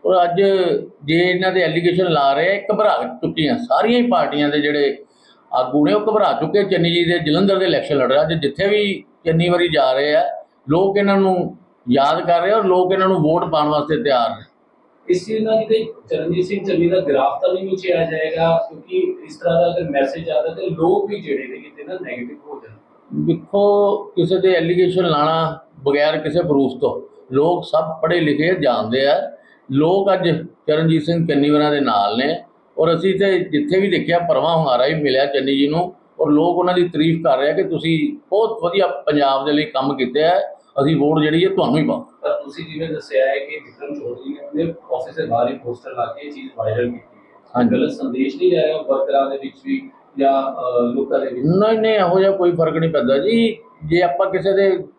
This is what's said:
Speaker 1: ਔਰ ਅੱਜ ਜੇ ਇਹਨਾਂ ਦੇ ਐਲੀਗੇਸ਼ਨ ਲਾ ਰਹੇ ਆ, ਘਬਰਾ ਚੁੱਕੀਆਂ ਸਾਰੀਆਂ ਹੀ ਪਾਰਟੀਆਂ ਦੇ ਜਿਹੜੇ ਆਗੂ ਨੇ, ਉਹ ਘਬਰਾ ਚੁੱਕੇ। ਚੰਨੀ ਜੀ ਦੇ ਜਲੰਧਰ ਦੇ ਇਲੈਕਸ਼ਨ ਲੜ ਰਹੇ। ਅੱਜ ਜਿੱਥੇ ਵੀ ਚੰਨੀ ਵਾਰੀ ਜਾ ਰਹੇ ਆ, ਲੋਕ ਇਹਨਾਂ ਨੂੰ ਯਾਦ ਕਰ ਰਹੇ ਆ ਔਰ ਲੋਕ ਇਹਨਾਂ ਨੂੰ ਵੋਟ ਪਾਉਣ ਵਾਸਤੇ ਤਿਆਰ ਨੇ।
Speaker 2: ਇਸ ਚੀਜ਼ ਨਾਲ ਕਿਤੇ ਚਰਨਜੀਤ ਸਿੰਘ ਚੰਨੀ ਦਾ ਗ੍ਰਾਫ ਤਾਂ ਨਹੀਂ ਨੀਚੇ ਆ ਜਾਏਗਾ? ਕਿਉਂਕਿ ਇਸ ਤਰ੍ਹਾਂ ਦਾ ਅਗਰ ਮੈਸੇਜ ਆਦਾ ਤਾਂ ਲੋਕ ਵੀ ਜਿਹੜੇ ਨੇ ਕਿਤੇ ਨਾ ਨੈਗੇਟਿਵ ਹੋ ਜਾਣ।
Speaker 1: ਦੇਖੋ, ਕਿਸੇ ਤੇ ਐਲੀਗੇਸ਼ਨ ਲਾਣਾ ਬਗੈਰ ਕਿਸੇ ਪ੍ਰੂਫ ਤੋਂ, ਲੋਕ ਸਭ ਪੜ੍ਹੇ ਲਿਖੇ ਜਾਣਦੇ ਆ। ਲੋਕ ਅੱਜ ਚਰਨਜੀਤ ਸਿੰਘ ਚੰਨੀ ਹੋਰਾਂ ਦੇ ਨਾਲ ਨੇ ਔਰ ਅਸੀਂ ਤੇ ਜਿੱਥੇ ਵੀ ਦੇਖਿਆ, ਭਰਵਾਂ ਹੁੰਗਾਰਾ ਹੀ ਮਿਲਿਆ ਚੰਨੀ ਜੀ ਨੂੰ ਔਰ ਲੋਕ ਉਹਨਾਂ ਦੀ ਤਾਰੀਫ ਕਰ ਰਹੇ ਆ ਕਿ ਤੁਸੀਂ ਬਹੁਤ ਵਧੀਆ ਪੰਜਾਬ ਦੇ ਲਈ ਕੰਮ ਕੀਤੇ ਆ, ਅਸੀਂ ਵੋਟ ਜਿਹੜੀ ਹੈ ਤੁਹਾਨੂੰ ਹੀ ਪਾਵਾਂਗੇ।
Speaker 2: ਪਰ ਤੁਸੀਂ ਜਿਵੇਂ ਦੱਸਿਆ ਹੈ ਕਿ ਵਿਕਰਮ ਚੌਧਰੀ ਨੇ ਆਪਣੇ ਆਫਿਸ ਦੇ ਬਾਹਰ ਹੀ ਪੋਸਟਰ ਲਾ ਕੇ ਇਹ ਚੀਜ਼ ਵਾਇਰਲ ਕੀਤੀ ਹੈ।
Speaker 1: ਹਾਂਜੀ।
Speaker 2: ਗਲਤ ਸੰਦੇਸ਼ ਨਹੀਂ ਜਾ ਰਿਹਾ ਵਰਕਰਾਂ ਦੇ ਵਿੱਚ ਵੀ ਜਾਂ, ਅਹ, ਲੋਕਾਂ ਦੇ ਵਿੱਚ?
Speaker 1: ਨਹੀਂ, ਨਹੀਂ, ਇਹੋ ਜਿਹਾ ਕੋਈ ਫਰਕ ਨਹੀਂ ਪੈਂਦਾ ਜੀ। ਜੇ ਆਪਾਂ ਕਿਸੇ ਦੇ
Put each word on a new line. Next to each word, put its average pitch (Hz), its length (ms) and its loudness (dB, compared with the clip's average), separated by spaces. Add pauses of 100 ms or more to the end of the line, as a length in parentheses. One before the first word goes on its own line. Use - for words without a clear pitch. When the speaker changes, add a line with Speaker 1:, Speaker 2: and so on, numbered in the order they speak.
Speaker 1:
ਔਰ 180 180 4
ਅੱਜ 175 180 0 (640)
ਜੇ 160 160 0
ਇਹਨਾਂ 180 320 0
ਦੇ 185 100 0
ਐਲੀਗੇਸ਼ਨ 175 440 0
ਲਾ 143 280 2
ਰਹੇ 180 240 0
ਆ, 196 160 -4
ਘਬਰਾ 135 480 0
ਚੁੱਕੀਆਂ 147 360 -2
ਸਾਰੀਆਂ 208 420 0
ਹੀ 240 80 2
ਪਾਰਟੀਆਂ 147 420 0
ਦੇ 147 120 0
ਜਿਹੜੇ 147 420 0 (500)
ਆਗੂ 131 320 2
ਨੇ, 185 80 2
ਉਹ 208 80 2
ਘਬਰਾ 208 320 2
ਚੁੱਕੇ। 190 300 0
ਚੰਨੀ 170 300 0
ਜੀ 175 120 2
ਦੇ 170 140 0
ਜਲੰਧਰ 175 360 2
ਦੇ 185 100 0
ਇਲੈਕਸ਼ਨ 151 320 0
ਲੜ 127 140 2
ਰਹੇ। 143 100 4
ਅੱਜ 160 120 0
ਜਿੱਥੇ 160 340 -2
ਵੀ 202 360 0 (220)
ਚੰਨੀ 165 240 2
ਵਾਰੀ 175 200 2
ਜਾ 139 220 2
ਰਹੇ 143 240 2
ਆ, - 280 0 (260)
ਲੋਕ 196 280 2
ਇਹਨਾਂ 196 200 2
ਨੂੰ 185 400 0 (340)
ਯਾਦ 151 360 2
ਕਰ 170 140 2
ਰਹੇ 190 100 0
ਆ 220 60 4
ਔਰ 202 80 0
ਲੋਕ 185 280 2
ਇਹਨਾਂ 190 140 2
ਨੂੰ 190 100 2
ਵੋਟ 160 280 0
ਪਾਉਣ 151 240 0
ਵਾਸਤੇ 147 340 -2
ਤਿਆਰ 123 260 2
ਨੇ। 107 160 -10 (640)
Speaker 2:
ਇਸ 180 160 0
ਚੀਜ਼ 440 180 -2
ਨਾਲ 220 200 0
ਕਿਤੇ 220 200 0
ਚਰਨਜੀਤ - 640 -4
ਸਿੰਘ 196 200 -6
ਚੰਨੀ 170 240 2
ਦਾ - 100 2
ਗ੍ਰਾਫ 139 420 0
ਤਾਂ 185 120 0
ਨਹੀਂ 190 120 -4
ਨੀਚੇ 185 280 -2
ਆ 165 120 0
ਜਾਏਗਾ? 165 640 0
ਕਿਉਂਕਿ 180 280 -8 (260)
ਇਸ - 140 -18
ਤਰ੍ਹਾਂ 170 240 2
ਦਾ 175 60 4
ਅਗਰ 170 220 -2
ਮੈਸੇਜ 160 400 -2
ਆਦਾ 151 240 -2
ਤਾਂ 185 100 -8
ਲੋਕ 180 460 0
ਵੀ - 120 -6
ਜਿਹੜੇ 135 260 -6
ਨੇ 127 100 -14
ਕਿਤੇ - 260 -20
ਨਾ 156 100 -12
ਨੈਗੇਟਿਵ 123 440 -12 (100)
ਹੋ 110 160 -14
ਜਾਣ। - 140 -20 (480)
Speaker 1:
ਦੇਖੋ, 202 720 2 (200)
ਕਿਸੇ 180 260 0
ਤੇ 185 120 4
ਐਲੀਗੇਸ਼ਨ 175 560 0
ਲਾਣਾ 156 500 0 (240)
ਬਗੈਰ 147 340 2
ਕਿਸੇ 156 220 -2
ਪ੍ਰੂਫ 139 420 0
ਤੋਂ, - 200 -2 (300)
ਲੋਕ 165 320 0
ਸਭ 160 380 -2
ਪੜ੍ਹੇ 170 180 0
ਲਿਖੇ 151 360 0
ਜਾਣਦੇ 123 520 0
ਆ। 175 240 0 (400)
ਲੋਕ 185 420 2
ਅੱਜ 170 160 0 (380)
ਚਰਨਜੀਤ 160 360 2
ਸਿੰਘ 170 240 0
ਚੰਨੀ 143 220 2
ਹੋਰਾਂ 147 220 4
ਦੇ 147 80 0
ਨਾਲ 107 380 0
ਨੇ 151 260 -2 (340)
ਔਰ 165 180 2
ਅਸੀਂ 170 240 0
ਤੇ 190 200 2
ਜਿੱਥੇ 147 400 0
ਵੀ 196 100 2
ਦੇਖਿਆ, 170 300 0
ਭਰਵਾਂ 165 380 0
ਹੁੰਗਾਰਾ 131 300 2
ਹੀ 151 60 0
ਮਿਲਿਆ 139 320 2
ਚੰਨੀ 139 320 -2
ਜੀ 143 100 2
ਨੂੰ 123 280 -2 (240)
ਔਰ 156 100 0
ਲੋਕ 165 280 2
ਉਹਨਾਂ 180 160 0
ਦੀ 175 140 2
ਤਾਰੀਫ 165 360 0
ਕਰ 139 140 2
ਰਹੇ 143 120 0
ਆ 160 40 0
ਕਿ 185 100 0
ਤੁਸੀਂ 156 540 -2 (120)
ਬਹੁਤ 220 340 0
ਵਧੀਆ 180 240 0
ਪੰਜਾਬ 139 580 0
ਦੇ 151 60 0
ਲਈ 147 140 0
ਕੰਮ 135 320 -2
ਕੀਤੇ 131 260 0
ਆ, 180 160 4 (420)
ਅਸੀਂ 156 140 2
ਵੋਟ 151 260 2
ਜਿਹੜੀ 160 240 2
ਹੈ 190 40 2
ਤੁਹਾਨੂੰ 156 280 0
ਹੀ 147 100 0
ਪਾਵਾਂਗੇ। - 340 -6
Speaker 2:
ਪਰ - 220 -4
ਤੁਸੀਂ 160 220 -14
ਜਿਵੇਂ 160 240 -10
ਦੱਸਿਆ 139 380 -2
ਹੈ 135 120 -2
ਕਿ - 200 -10
ਵਿਕਰਮ - 360 -14
ਚੌਧਰੀ 127 380 -10
ਨੇ - 120 -12
ਆਪਣੇ 160 280 -4 (200)
ਆਫਿਸ - 220 -8
ਦੇ 160 100 -4
ਬਾਹਰ 117 240 0
ਹੀ 135 80 -8
ਪੋਸਟਰ 120 340 -12
ਲਾ 117 140 -4
ਕੇ 147 220 -14
ਇਹ 147 40 -14
ਚੀਜ਼ 135 260 -16
ਵਾਇਰਲ 117 280 -2
ਕੀਤੀ 120 120 -6
ਹੈ। - 600 -20
Speaker 1:
ਹਾਂਜੀ। 123 180 2
Speaker 2:
ਗਲਤ - 160 0
ਸੰਦੇਸ਼ 131 460 -4
ਨਹੀਂ 175 140 4
ਜਾ 160 120 2
ਰਿਹਾ 156 140 0
ਵਰਕਰਾਂ 139 520 0
ਦੇ 139 80 -6
ਵਿੱਚ 135 180 -12 (100)
ਵੀ 135 240 -6 (280)
ਜਾਂ, 135 340 0
ਅਹ, 123 420 -2
ਲੋਕਾਂ - 260 -2
ਦੇ - 60 -4
ਵਿੱਚ? 123 200 -6
Speaker 1:
ਨਹੀਂ, 208 340 2
ਨਹੀਂ, 220 140 0
ਇਹੋ 185 260 2
ਜਿਹਾ 196 120 4
ਕੋਈ 185 200 2
ਫਰਕ 156 260 0
ਨਹੀਂ 165 140 0
ਪੈਂਦਾ 139 260 2
ਜੀ। 226 400 2 (280)
ਜੇ 170 160 2
ਆਪਾਂ 190 300 0
ਕਿਸੇ 190 220 0
ਦੇ 196 160 4 (300)